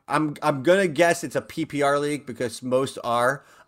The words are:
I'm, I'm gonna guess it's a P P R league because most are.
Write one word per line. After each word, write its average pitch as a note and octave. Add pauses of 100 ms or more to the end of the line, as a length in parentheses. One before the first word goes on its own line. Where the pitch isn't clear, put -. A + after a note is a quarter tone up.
I'm, D3
I'm C#3+
gonna F#3
guess E3+
it's C#3
a C3+
P -
P C#3+
R C#3+
league D3
because A#2+
most C3
are. A#2+ (240)